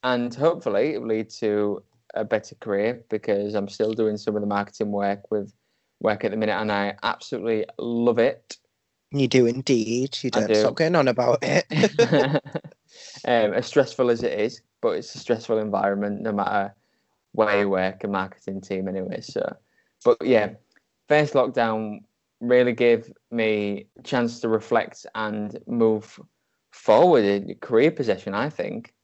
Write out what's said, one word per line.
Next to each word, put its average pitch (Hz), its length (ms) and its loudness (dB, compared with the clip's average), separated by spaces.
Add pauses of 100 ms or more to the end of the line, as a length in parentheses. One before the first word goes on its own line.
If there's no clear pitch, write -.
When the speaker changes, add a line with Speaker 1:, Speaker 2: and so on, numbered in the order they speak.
Speaker 1:
and 123 320 -2
hopefully 143 600 0
it 131 60 -4
will 117 80 -8
lead 110 220 -2 (120)
to 104 400 0 (320)
a 107 100 -4
better 107 320 -4
career 113 540 -4
because 104 440 -2
I'm 101 140 -2
still 110 240 -2
doing 107 240 0
some 107 200 -6
of 104 60 -2
the 104 40 -4
marketing 101 460 -4
work 101 380 -2
with 101 220 -4 (480)
work 110 240 0
at 107 60 0
the 104 60 -6
minute, 107 240 0
and 107 120 -2
I 101 300 -2
absolutely 110 640 -4 (120)
love 117 400 0
it. - 380 0 (540)
Speaker 2:
You 139 180 2
do 123 180 4
indeed. 123 760 -2
You 127 100 -4
Speaker 1:
I 120 80 0
Speaker 2:
don't 110 140 2
Speaker 1:
do. - 20 4
Speaker 2:
stop 107 200 2
going 165 180 2
on 143 140 4
about 120 340 2
it. 143 280 0
<laughs> 160 180 2 (100)
Speaker 1:
<laughs> 147 440 2 (800)
Um, 113 280 2
as 117 140 -2
stressful 131 440 2
as 117 120 0
it 101 160 -4
is, 113 240 -2 (180)
but - 100 0
it's - 240 -8
a - 40 -14
stressful - 400 -2
environment 101 640 -2
no 110 100 -4
matter 101 420 -2 (580)
where 104 280 2
you 101 80 0
work, 95 360 -2
a 104 40 -6
marketing 95 540 -6
team 95 260 -6
anyway. 92 320 -8
So, - 360 -8 (480)
but 120 200 4
yeah, 113 300 2 (540)
first 147 260 2
lockdown 113 680 0 (400)
really 123 320 4
gave 117 400 2 (180)
me 107 580 -2 (100)
a - 40 -20
chance 120 380 -2
to 120 80 -4
reflect 110 560 -2 (100)
and 107 520 -6
move 110 520 0 (520)
forward 131 540 6
in 101 320 0
career 127 340 4
position, 104 440 -4
I 120 140 -2
think. - 560 -8